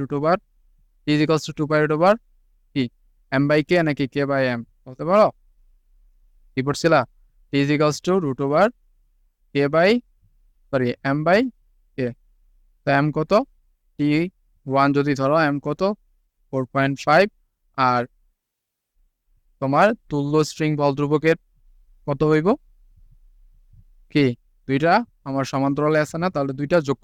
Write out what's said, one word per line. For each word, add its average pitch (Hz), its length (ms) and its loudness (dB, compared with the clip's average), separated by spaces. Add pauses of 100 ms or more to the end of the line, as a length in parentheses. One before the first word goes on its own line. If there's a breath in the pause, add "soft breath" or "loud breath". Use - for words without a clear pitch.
root 139 180 -8
over 160 180 0 (680)
T - 120 -12
is 151 100 0
equals 156 220 0
to 156 120 -12
two 156 120 -4
pi 156 120 2
root 151 140 -2
over 185 180 4 (600)
কি? 135 100 0 (480)
M 135 180 0
by 151 180 4
K - 20 -20 (180)
নাকি 143 160 -4 (100)
K - 20 -8 (140)
by 139 120 0 (160)
M? - 20 -8 (260)
বলতে 131 240 -14
পারো? 202 180 4 (1200)
কি - 140 -4
পড়ছিলা? 147 340 2 (480)
T - 20 -20 (120)
is 143 120 0
equals 151 320 0
to 180 60 2 (120)
root 135 220 -4
over 156 200 4 (840)
K - 20 -18 (200)
by, 170 160 4 (800)
সরি, 127 180 -2 (280)
M - 100 -4
by 190 140 4 (540)
K। - 40 -10 (840)
তো - 40 -2 (160)
M - 20 0 (100)
কত? 156 160 -4 (640)
টি 147 120 0 (600)
ওয়ান 139 260 2
যদি 143 240 0
ধরো, 139 160 2 (180)
M - 20 -4 (100)
কত? 147 160 -4 (640)
ফোর 131 140 -4 (100)
পয়েন্ট 139 220 0 (120)
ফাইভ। 160 200 4 (640)
আর 123 120 0 (1600)
তোমার 147 280 2 (220)
তুল্য 143 240 -2 (140)
স্প্রিং 156 220 -4 (100)
বল 143 180 2
ধ্রুবকের 147 380 2 (680)
কত 143 140 -6 (120)
হইব? 156 160 2 (1600)
কি? 143 140 4 (400)
দুইটা 151 260 0 (360)
আমার 135 240 -2
সমান্তরালে 143 520 0
আছে - 180 -8
না? 185 120 -2
তাহলে 139 260 -4
দুইটা 147 160 0 (120)
যোগ 135 160 -2